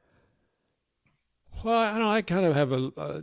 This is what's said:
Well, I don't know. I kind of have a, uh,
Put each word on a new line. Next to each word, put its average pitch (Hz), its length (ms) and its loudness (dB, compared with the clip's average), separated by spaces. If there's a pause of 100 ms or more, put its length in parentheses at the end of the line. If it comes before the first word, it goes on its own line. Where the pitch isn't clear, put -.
(1600)
Well, 226 160 0
I 226 120 2
don't 220 100 -2
know. 214 100 2
I 214 120 2
kind 180 240 0
of 156 80 4
have 139 180 2
a, 127 240 -2
uh, 151 260 -8